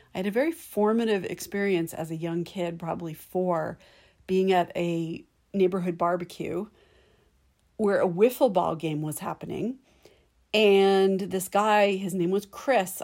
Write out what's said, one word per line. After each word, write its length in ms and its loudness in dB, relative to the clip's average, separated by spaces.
I 40 -4
had 80 -4
a 40 -2
very 200 0
formative 760 0
experience 680 -4
as 160 -8
a 60 -8
young 280 -4
kid, 360 -6
probably 340 -8
four, 640 -4
being 240 2
at 240 2
a 480 -4
neighborhood 440 0
barbecue 680 -4
where 240 2
a 60 4
wiffle 440 4
ball 240 0
game 260 -4
was 180 -6
happening. 600 -8
And 640 6
this 280 -4
guy, 460 4
his 200 -4
name 160 0
was 160 0
Chris, 580 -2